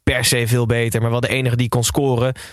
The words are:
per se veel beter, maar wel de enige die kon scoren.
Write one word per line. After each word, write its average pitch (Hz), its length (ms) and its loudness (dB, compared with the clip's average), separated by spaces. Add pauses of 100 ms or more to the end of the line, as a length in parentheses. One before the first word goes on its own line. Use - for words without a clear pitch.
per 127 220 0
se 120 220 2
veel 120 200 2
beter, 117 360 0
maar 117 80 0
wel 120 100 0
de 123 80 -2
enige 127 280 0
die 123 120 0
kon 120 160 0
scoren. 127 500 0 (180)